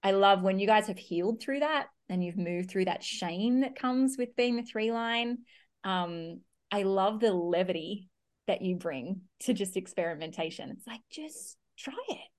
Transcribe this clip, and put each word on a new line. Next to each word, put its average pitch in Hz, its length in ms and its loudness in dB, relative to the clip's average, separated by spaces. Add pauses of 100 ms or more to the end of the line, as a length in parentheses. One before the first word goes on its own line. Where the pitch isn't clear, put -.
I 196 80 4
love 196 300 8
when 190 180 2
you 196 80 2
guys 214 200 6
have 214 100 -6
healed 185 440 -2
through 269 180 -2
that 302 280 0 (220)
and 180 140 0
you've 175 140 -4
moved 175 340 -2
through 185 140 2
that - 180 -2
shame 202 580 0
that 269 140 -2
comes 262 420 2
with 247 180 -4
being 247 220 2
the 240 60 -4
three 226 280 -2
line. 233 480 -2 (440)
Um, 170 580 -2 (300)
I 208 120 0
love 196 360 2
the 220 140 4
levity 175 760 0 (380)
that - 140 0
you 180 140 0
bring 170 460 -6 (200)
to 254 120 0
just 190 240 -2
experimentation. 165 920 -6
It's 185 160 -16
like, 226 220 -14
just - 480 -14 (200)
try - 160 -12 (160)
it. - 80 -6 (200)